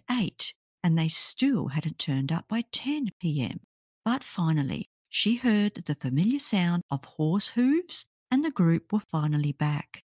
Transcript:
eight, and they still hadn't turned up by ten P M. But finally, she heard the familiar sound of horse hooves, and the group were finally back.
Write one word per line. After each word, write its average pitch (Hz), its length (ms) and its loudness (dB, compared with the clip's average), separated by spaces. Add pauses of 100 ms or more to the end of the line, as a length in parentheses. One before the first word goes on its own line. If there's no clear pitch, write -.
eight, - 440 -2 (280)
and 165 160 4
they 160 120 2
still - 600 0
hadn't 151 300 -4
turned 135 320 -2
up 165 160 -4
by 233 240 -2
ten 277 380 -2 (100)
P 147 240 0
M. - 160 -6 (460)
But 233 180 -2
finally, 151 640 0 (220)
she - 260 0
heard 208 500 0
the 147 100 -2
familiar 180 440 2
sound 175 500 0
of 139 140 -4
horse 160 460 -2
hooves, 294 560 0 (260)
and 277 140 2
the 302 60 -2
group 170 420 2
were 208 80 0
finally 151 500 0
back. - 520 -4 (140)